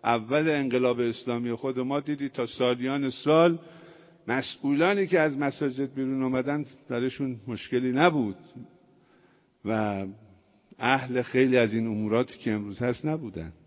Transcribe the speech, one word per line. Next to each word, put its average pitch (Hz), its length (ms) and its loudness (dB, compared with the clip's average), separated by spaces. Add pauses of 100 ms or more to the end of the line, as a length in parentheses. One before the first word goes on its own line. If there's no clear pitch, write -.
اول 117 460 2
انقلاب 127 500 2
اسلامی 120 540 -2
خود 127 260 -4
ما 135 200 -2
دیدید 143 320 -6
تا 120 140 -2
سالیان 127 640 0
سال 165 480 4 (720)
مسئولانی 147 800 0
که 180 120 4
از 151 180 2
مساجد 139 560 -2
بیرون 135 300 -2
آمدن 131 420 -2 (240)
درشون 127 460 -4 (120)
مشکلی 123 440 -2
نبود 135 440 2 (1300)
و 104 400 -2 (760)
اهل 127 420 0
خیلی 127 360 4
از 113 160 4
این 113 140 -2
اموراتی 107 520 -2
که 117 120 -4
امروز 104 280 -6
هست 120 260 -4
نبودن. 107 480 -8 (140)